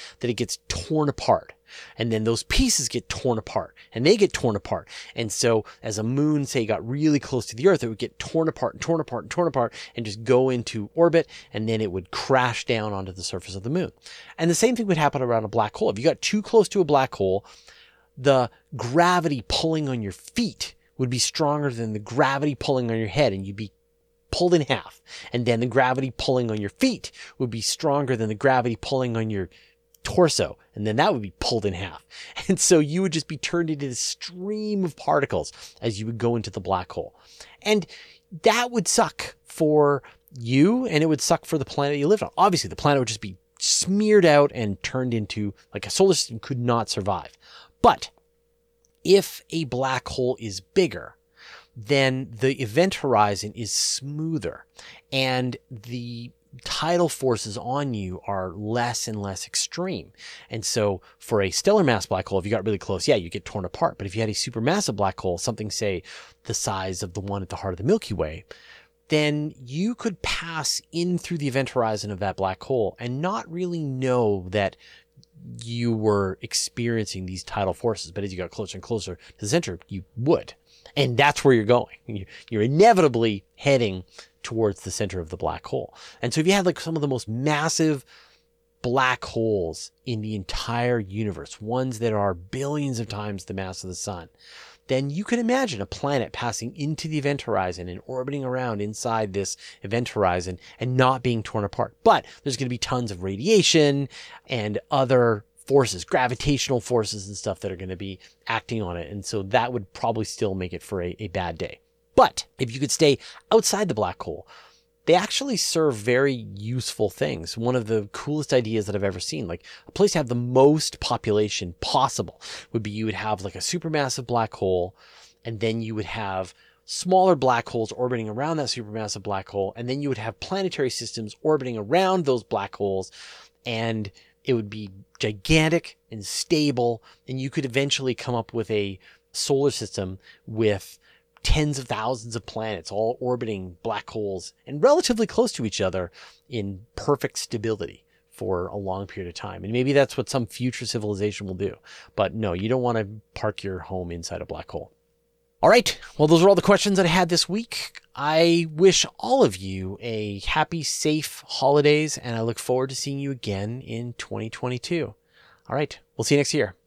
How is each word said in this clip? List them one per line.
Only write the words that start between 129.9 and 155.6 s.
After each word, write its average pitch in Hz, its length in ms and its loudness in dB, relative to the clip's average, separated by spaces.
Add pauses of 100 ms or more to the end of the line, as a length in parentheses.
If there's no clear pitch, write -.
you 143 80 -2
would 123 100 -2
have 110 200 -8
planetary 180 520 -2
systems 110 500 -8
orbiting 131 360 0
around 175 480 2
those 127 180 2
black 98 320 -4
holes, 95 360 -2 (540)
and 113 460 -2 (320)
it 135 100 0
would 110 160 -2
be 107 220 -12 (260)
gigantic 156 800 0 (140)
and 107 120 -12
stable, 127 800 0 (260)
and 131 140 -6
you 135 80 -6
could 139 160 -2
eventually 131 480 0
come - 220 -4
up 113 180 -6
with 117 160 -4
a 101 300 -2 (320)
solar 139 400 2
system 95 480 -6 (260)
with 107 540 0 (440)
tens 151 360 2
of 131 60 -10
thousands 117 500 -6
of 113 100 -8
planets 107 460 -8
all 110 280 -2
orbiting 110 640 -4
black 107 260 -6
holes 98 440 -8 (140)
and 147 160 -2
relatively 254 440 4
close 240 260 0
to 120 120 -4
each 107 160 -4
other 92 300 -2 (380)
in 101 360 -6 (100)
perfect - 440 -2
stability 107 640 -6 (260)
for 92 380 -4
a 98 100 -8
long 98 280 -6
period 95 240 -12
of 85 60 -14
time. 92 280 -10
And 101 100 -4
maybe 127 180 2
that's 139 240 4
what 127 140 -4
some 127 160 -2
future 123 400 -6
civilization 104 600 -4
will 95 100 -6
do. 95 200 -4 (400)
But 98 180 2
no, 104 200 -2
you 95 160 -2
don't 127 120 2
wanna 113 260 0 (260)
park - 300 -6
your 95 160 -6
home 90 320 -8
inside 85 300 -10
a 80 40 -10
black 80 260 -12
hole. - 220 -10 (680)